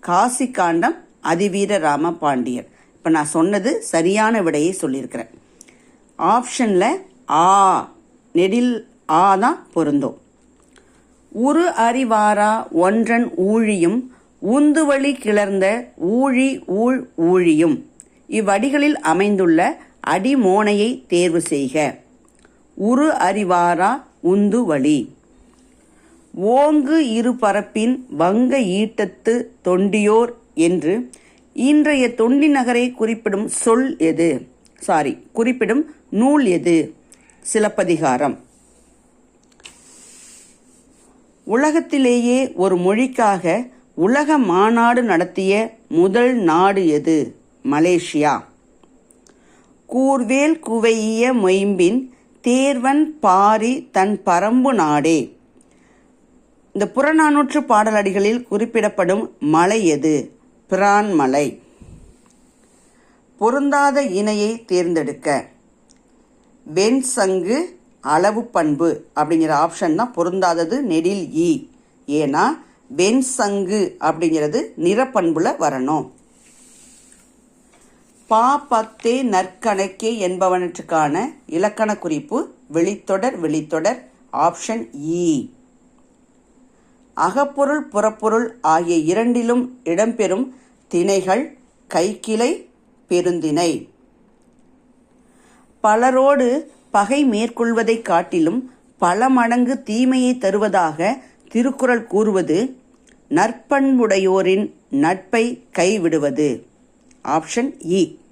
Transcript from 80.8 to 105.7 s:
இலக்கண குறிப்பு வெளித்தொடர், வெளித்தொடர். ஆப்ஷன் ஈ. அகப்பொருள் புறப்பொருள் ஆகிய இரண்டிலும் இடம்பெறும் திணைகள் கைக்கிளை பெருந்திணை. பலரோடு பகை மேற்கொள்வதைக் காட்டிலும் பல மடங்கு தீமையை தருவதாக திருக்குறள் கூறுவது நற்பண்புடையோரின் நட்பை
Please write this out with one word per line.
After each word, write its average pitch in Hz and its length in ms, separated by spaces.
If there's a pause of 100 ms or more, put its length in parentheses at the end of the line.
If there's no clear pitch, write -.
இலக்கண 208 500
குறிப்பு 170 580 (180)
வெளித்தொடர், 196 680
வெளித்தொடர். 160 580 (340)
ஆப்ஷன் 170 560 (160)
ஈ. 165 440 (1700)
அகப்பொருள் 277 760
புறப்பொருள் 214 680
ஆகிய 170 360
இரண்டிலும் 233 880
இடம்பெறும் 202 640 (420)
திணைகள் 196 640 (320)
கைக்கிளை 220 800 (420)
பெருந்திணை. 170 800 (1900)
பலரோடு 254 920 (180)
பகை 220 340
மேற்கொள்வதைக் 226 800
காட்டிலும் 175 720 (260)
பல 202 300
மடங்கு 247 540
தீமையை 254 560
தருவதாக 190 800 (300)
திருக்குறள் 247 580
கூறுவது 196 720 (540)
நற்பண்புடையோரின் 196 1400 (180)
நட்பை 190 840